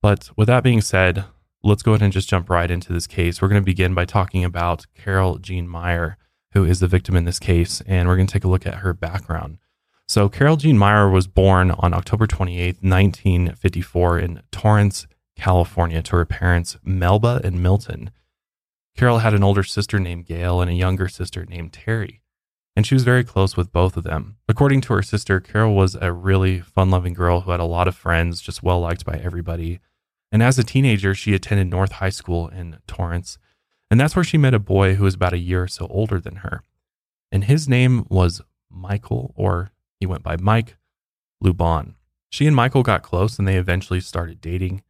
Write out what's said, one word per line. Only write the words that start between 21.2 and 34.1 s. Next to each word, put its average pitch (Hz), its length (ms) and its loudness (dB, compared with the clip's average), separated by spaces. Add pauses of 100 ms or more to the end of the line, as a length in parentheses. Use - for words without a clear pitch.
named 87 280 -14
Terry, - 480 -8 (540)
and 107 100 2
she - 80 -2
was 131 100 2
very 123 200 2
close 95 340 -2
with 90 160 -4
both 90 240 0
of 85 60 -8
them. 80 340 -8 (100)
According 135 340 2
to 123 120 -4
her 98 100 0
sister, 98 360 -2
Carol 107 360 0
was 95 200 4
a 87 180 -4
really 95 480 0
fun-loving 92 520 0
girl 87 280 0
who 92 100 -6
had 87 80 -2
a 85 60 -2
lot 85 220 0
of 90 80 -4
friends, 85 460 -2
just - 220 -14
well-liked 87 400 -2
by 78 140 -8
everybody. 85 600 -8 (500)
And 110 140 4
as 127 160 4
a 117 40 2
teenager, 107 520 0
she 104 180 -2
attended 95 360 0
North 95 240 -2
High 95 160 -4
School 85 400 -6
in 85 360 -16
Torrance, 87 520 -8 (520)
and 110 80 4
that's 143 160 4